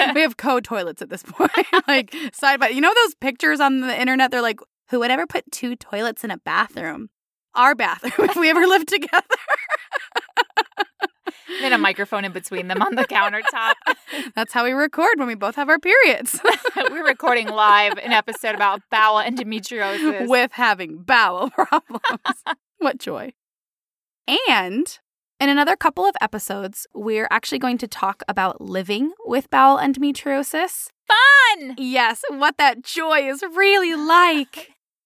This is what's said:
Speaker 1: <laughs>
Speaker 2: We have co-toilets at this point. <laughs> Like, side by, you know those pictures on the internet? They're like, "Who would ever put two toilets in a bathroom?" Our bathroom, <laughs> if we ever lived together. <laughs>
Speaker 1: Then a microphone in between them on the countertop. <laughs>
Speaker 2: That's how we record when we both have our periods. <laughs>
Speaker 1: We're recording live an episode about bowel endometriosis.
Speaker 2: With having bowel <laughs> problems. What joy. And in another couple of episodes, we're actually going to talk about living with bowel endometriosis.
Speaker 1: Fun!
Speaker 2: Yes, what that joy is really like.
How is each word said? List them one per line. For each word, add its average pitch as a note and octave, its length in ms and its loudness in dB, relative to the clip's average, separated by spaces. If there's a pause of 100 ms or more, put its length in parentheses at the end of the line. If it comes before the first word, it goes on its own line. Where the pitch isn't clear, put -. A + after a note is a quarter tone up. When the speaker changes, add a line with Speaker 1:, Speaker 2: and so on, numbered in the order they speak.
Speaker 1:
<laughs> C#4+ 60 -2
Speaker 2:
We D4 80 2
have D#4 160 0
co-toilets A3+ 640 -4
at C#4 80 -12
this - 140 -12
point. - 260 0 (220)
<laughs> F#4 160 2
Like, C4 260 0 (200)
side C#4 260 2
by, A#3+ 100 2
you C4 120 -2
know F4 120 4
those A#4 220 2
pictures C#4 440 -2
on C4+ 220 2
the B3+ 180 -4
internet? B3+ 300 2
They're B3 140 -2
like, A3+ 160 -2 (300)
"Who B3 100 0
would A#3+ 100 0
ever C#4+ 160 0
put - 260 -8
two B3 240 -8
toilets A3+ 480 -8
in A3+ 60 -8
a F#3+ 80 -8
bathroom?" E3 720 -6 (460)
Our C4 180 6
bathroom, A#3 560 -2
<laughs> - 0 -
if G4+ 60 -4
we E4 140 2
ever E4+ 180 4
lived F#4 220 2
together. F4+ 360 0
<laughs> - 80 -2 (2250)
Speaker 1:
Then C4 120 0
a A#3 40 4
microphone G3+ 480 -2
in F#3+ 60 -8
between F3+ 360 -8
them F#3+ 140 -2
on G#3 140 -2
the C4 100 0
countertop. A3 680 0 (300)
<laughs> C#4 320 -10
Speaker 2:
That's A3 180 -6
how A#3+ 100 0
we B3 80 0
record D4+ 480 0
when B3+ 80 -4
we A#3 80 -6
both G#3 200 -6
have C#4+ 140 -4
our D#4 100 4
periods. F4 600 2 (200)
<laughs> - 160 -4
Speaker 1:
We're D4+ 300 -2
recording A#3+ 420 0
live G#3 520 4
an A#3+ 120 -6
episode A3 440 -2
about G3+ 340 0
bowel G#3+ 340 4
endometriosis. A3+ 1040 -4
Speaker 2:
With B3 260 2
having F3+ 500 -2
bowel G#3 460 2
<laughs> - 20 -20
problems. - 500 -2 (800)
What C4+ 180 -2
joy. F#3+ 360 -12 (1160)
And G#3+ 500 -2 (400)
in C#4 100 2
another D4 260 2
couple E4+ 300 -2
of G4 160 2
episodes, G3+ 720 -8
we're G#3+ 360 -4
actually B3 300 -2
going B3 200 -2
to A#3 80 -8
talk - 400 -6
about F#3 320 -2
living G3+ 540 -4 (120)
with C4 240 -2
bowel C4+ 280 6
endometriosis. C#4 1120 -2 (180)
Speaker 1:
Fun! A4+ 720 6
Speaker 2:
Yes, B3+ 520 0
what D4 280 0
that C4 260 2
joy D#4 460 0
is C#4 140 -6
really F#4 520 2
like. D#4+ 760 2 (360)